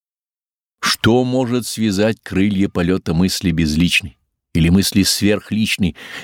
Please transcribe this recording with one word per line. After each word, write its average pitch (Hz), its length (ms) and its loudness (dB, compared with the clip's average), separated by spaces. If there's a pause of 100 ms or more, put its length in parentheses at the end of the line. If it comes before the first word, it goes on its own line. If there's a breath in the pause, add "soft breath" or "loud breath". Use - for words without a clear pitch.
(800)
Что 123 440 0
может 123 420 -2
связать 107 560 0
крылья 98 460 0
полета 90 460 -2
мысли 90 360 0
безличной 82 680 0 (380)
или 82 140 4
мысли 98 320 2
сверхличной, 101 920 -2 (280 loud breath)